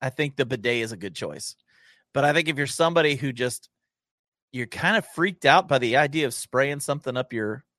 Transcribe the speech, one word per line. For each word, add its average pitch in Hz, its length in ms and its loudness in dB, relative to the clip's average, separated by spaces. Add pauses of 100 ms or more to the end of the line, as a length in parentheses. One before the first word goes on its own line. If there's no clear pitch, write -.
I 131 100 -2
think 143 240 -4
the 139 100 0
bidet 120 380 -2
is 110 80 -6
a 110 60 -12
good 90 180 -10
choice. - 400 -10 (580)
But 139 120 2
I 147 80 4
think 160 160 2
if 147 80 -2
you're 143 100 -2
somebody 165 480 2
who 135 180 -4
just, 123 360 -4 (840)
you're 123 140 -6
kinda 196 360 0
freaked 175 420 -2
out 170 220 8
by 139 120 4
the 120 180 2
idea 147 300 2
of 110 60 -4
spraying 139 480 -2
something 135 360 -4
up 123 160 -4
your 110 320 -4 (140)